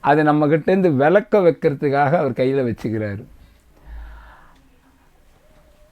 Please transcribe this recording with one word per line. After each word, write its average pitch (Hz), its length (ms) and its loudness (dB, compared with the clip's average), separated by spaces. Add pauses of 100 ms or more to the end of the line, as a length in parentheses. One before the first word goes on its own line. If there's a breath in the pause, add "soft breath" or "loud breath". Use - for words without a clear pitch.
(100)
அது 151 180 4
நம்மகிட்டேருந்து 160 600 2 (100)
விலக்க 202 460 2
வைக்கிறதுக்காக 143 720 0
அவர் 123 180 -2
கையில 135 300 0
வச்சுக்கிறாரு. 107 540 -6 (2750 soft breath)